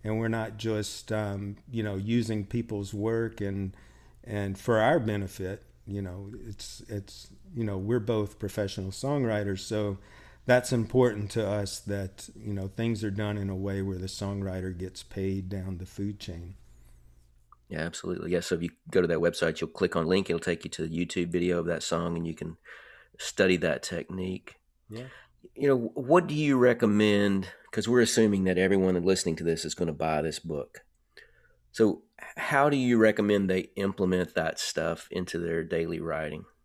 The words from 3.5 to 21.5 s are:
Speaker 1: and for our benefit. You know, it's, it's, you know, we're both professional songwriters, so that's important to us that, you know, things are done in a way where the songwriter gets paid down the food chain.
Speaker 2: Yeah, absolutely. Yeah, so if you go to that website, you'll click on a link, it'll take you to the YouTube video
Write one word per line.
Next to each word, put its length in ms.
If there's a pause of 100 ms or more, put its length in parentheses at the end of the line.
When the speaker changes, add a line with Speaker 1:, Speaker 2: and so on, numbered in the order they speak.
Speaker 1:
and 340
for 220
our 180
benefit. 640 (240)
You 160
know, 300 (160)
it's, 400
it's, 420 (240)
you 120
know, 120
we're 220
both 400
professional 520
songwriters, 680
so 380 (480)
that's 260
important 600
to 140
us 360
that, 520
you 200
know, 160
things 340
are 80
done 260
in 120
a 60
way 260
where 160
the 100
songwriter 680
gets 280
paid 460
down 300
the 60
food 320
chain. 380 (1120)
Speaker 2:
Yeah, 140
absolutely. 500
Yeah, 80
so 160
if 80
you 60 (200)
go 120
to 60
that 120
website, 400
you'll 100
click 280
on 80
a 20
link, 220
it'll 100
take 240
you 80
to 160
the 180
YouTube 220
video 320